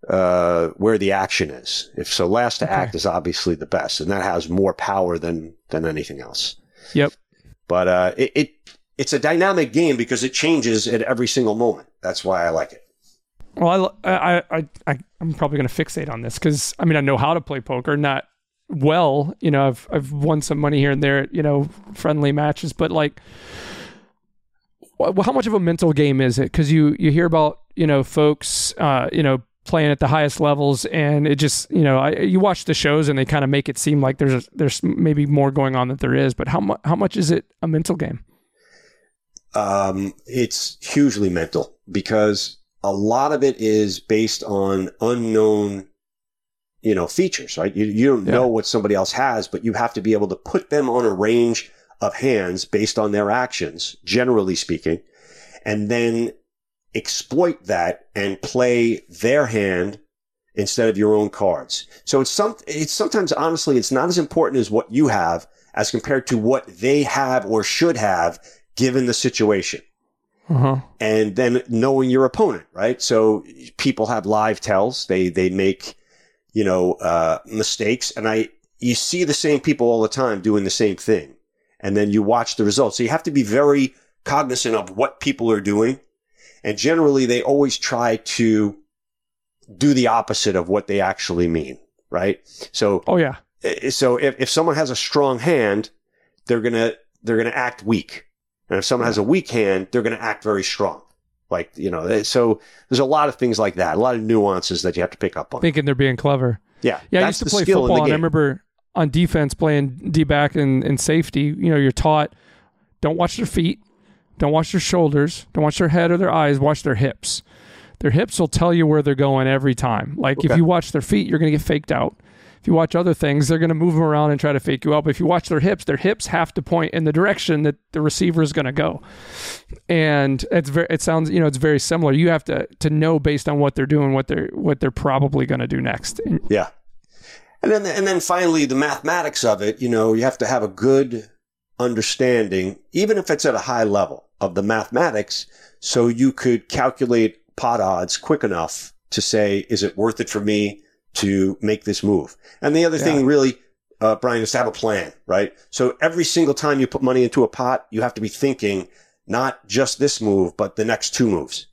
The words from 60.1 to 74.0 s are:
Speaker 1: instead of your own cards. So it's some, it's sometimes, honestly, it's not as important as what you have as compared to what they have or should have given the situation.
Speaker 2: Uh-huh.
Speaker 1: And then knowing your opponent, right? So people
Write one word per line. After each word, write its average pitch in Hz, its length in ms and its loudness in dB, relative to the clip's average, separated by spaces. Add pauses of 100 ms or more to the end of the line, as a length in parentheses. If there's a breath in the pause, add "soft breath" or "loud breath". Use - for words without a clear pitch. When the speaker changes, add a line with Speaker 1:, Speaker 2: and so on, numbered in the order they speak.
Speaker 1:
instead 113 340 0
of 98 80 0
your 107 180 4
own 104 140 2
cards. 87 580 -2 (180 loud breath)
So 135 160 2
it's 127 100 -2
some, 214 240 -2 (120)
it's 151 260 -6
sometimes, 208 400 -2
honestly, 156 440 0
it's - 140 -2
not 131 180 0
as 175 80 0
important 143 420 0
as 107 120 -2
what 107 200 -2
you 139 160 2
have 87 400 0 (260 soft breath)
as - 180 -2
compared 127 360 -2
to 123 100 0
what 120 300 0
they 123 360 0
have 127 420 0
or 107 180 0
should 165 340 0
have 90 420 0 (360 soft breath)
given 127 300 0
the 120 80 0
situation. 107 680 0 (680)
Speaker 2:
Uh-huh. 135 280 2 (220)
Speaker 1:
And 110 360 0
then 123 340 2
knowing 131 400 2
your 131 160 4
opponent, 127 380 0 (100)
right? 113 280 -2
So 110 440 2 (320)
people 117 300 0